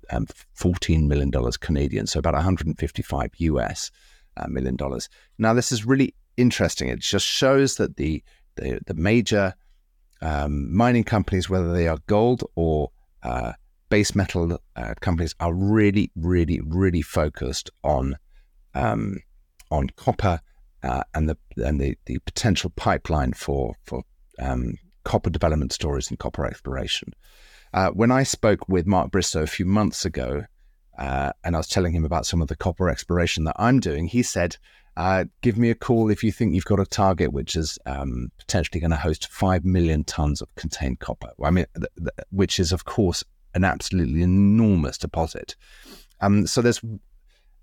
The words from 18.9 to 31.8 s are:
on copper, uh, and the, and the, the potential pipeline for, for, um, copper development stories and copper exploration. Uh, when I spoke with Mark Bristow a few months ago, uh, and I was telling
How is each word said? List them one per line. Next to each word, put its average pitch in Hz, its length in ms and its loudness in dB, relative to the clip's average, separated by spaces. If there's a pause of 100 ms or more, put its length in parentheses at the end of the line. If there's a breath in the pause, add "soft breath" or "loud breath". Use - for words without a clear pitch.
on 143 200 0
copper, 98 500 -2 (420)
uh, 65 220 -2 (100)
and 78 160 0
the, 78 80 -4 (260)
and 71 160 0
the, 69 160 0 (100)
the 64 200 -6
potential - 480 0
pipeline 76 580 0
for, 67 520 -4
for, 64 180 -8 (380)
um, 123 340 -2 (300)
copper - 260 0
development 76 420 0
stories 69 380 -4
and - 80 -6
copper - 260 -6
exploration. - 680 -6 (600 soft breath)
Uh, 92 160 2
when 113 200 4
I 131 140 4
spoke - 440 0
with 92 200 2
Mark 90 240 2
Bristow 85 300 0
a 78 40 0
few 90 200 -4
months 101 380 2
ago, 69 400 -4 (540)
uh, 67 320 -4 (140)
and 85 100 0
I 80 60 0
was - 80 -6
telling 87 240 0